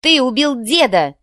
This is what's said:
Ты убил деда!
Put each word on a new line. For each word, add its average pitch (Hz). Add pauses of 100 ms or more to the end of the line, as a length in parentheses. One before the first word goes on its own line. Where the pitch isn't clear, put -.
Ты 311
убил 254
деда! 208